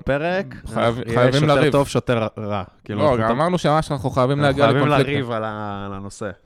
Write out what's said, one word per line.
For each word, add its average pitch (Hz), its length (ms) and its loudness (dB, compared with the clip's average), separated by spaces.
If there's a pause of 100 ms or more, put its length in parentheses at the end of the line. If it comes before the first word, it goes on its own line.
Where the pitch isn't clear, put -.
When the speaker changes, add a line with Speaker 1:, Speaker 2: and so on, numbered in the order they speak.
Speaker 1:
פרק, 151 500 -4 (100)
Speaker 2:
חייב-, 117 340 0
Speaker 1:
אה, - 60 -6
יש 117 80 -4
Speaker 2:
חייבים 127 280 4
Speaker 1:
שוטר 151 140 4
Speaker 2:
לריב. 139 160 4
Speaker 1:
טוב, 139 160 4
שוטר 113 400 0 (100)
רע. 104 260 -4 (200)
כאילו, 104 160 -6
Speaker 2:
לא, 151 60 2
Speaker 1:
אנחנו 123 160 2
Speaker 2:
גם 110 60 0
Speaker 1:
תמיד 117 140 0
Speaker 2:
אמרנו 180 160 0
שממש 160 340 0
אנחנו 135 180 -4
חייבים 139 340 0
Speaker 1:
אנחנו 143 40 4
Speaker 2:
להגיע 139 180 2
Speaker 1:
חייבים 123 160 4
Speaker 2:
לקונפליקטים. 139 340 2
Speaker 1:
לריב 127 160 -4
על 110 120 -4
ה-, 104 420 -6
על 101 80 -10
הנושא. 98 360 -10 (160)